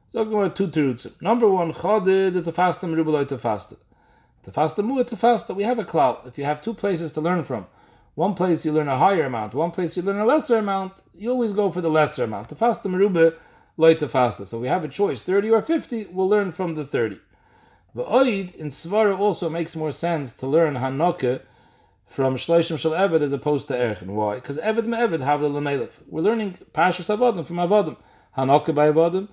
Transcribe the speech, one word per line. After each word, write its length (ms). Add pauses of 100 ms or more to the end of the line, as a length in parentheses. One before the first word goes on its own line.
So 160
Gemara, 260
two 200
terutzim. 520
Number 260
one, 260
chade, 600
the 80
tefasta 480
meruba 180
loy 180
tefasta. 500 (680)
Tefasta 400
mu, 200
tefasta. 500
We 100
have 140
a 60
klal. 420
If 120
you 80
have 160
two 120
places 380
to 100
learn 220
from, 240 (480)
one 180
place 320
you 60
learn 160
a 100
higher 280
amount, 280
one 180
place 260
you 60
learn 160
a 60
lesser 320
amount, 360 (200)
you 160
always 220
go 180
for 120
the 80
lesser 340
amount. 240
Tefasta 420
meruba 460 (400)
loy 180
tefasta. 540
So 120
we 100
have 160
a 20
choice, 340
thirty 300
or 100
fifty, 440
we'll 240
learn 240
from 220
the 100
thirty. 340 (760)
V'oid, 600
in 120
Svara 520
also 300
makes 260
more 160
sense 400
to 160
learn 280
Hanokah 640 (640)
from 300
Shloshim 440
Shel 120
Eved 280
as 140
opposed 340
to 60
Erchin. 340
Why? 320
'Cause 200
Eved 260
me'Eved 340
have 220
the 80
Lamelef. 480 (100)
We're 140
learning 360 (140)
Parshas 420
Avadim 320
from 120
Avadim. 400 (400)
Hanokah 360
by 160
Avadim, 420